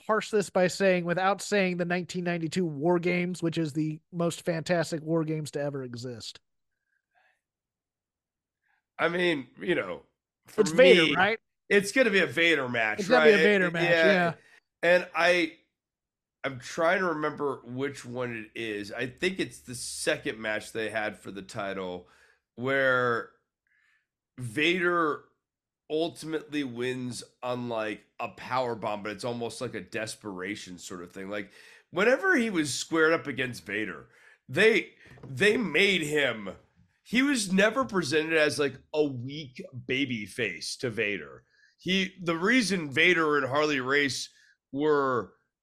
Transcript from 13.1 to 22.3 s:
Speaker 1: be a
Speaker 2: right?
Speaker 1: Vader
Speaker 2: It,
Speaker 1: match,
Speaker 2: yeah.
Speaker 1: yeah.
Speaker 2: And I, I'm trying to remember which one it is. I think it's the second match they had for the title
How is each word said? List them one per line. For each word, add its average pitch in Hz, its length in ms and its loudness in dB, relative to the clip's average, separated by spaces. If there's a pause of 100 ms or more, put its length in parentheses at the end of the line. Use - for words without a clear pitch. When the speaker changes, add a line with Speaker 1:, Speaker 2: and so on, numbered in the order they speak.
Speaker 1:
be 151 60 10
a - 40 6
Speaker 2:
right? - 80 4
Speaker 1:
Vader 190 220 4
Speaker 2:
It, 170 80 -2
Speaker 1:
match, 170 160 0
Speaker 2:
yeah. 165 160 6
Speaker 1:
yeah. 170 280 4 (500)
Speaker 2:
And 180 320 4
I, 170 380 2 (880)
I'm 135 160 -6
trying 170 400 0
to 190 80 0
remember 147 580 -2
which 127 400 -8
one 120 300 -6 (180)
it 110 60 -10
is. 104 320 -6
I 117 160 -6
think 185 320 -4
it's 139 200 -8
the 123 140 -16
second 135 680 -6
match 110 340 -6
they 110 180 -4
had 107 260 -4
for 104 140 -16
the 98 100 -12
title 95 640 -8 (460)